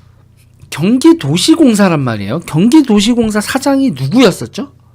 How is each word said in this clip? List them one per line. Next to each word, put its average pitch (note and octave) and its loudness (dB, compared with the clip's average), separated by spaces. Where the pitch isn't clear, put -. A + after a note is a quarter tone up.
경기도시공사란 G3+ 0
말이에요. A2+ -4
경기도시공사 A3 0
사장이 C4+ -2
누구였었죠? E3+ -2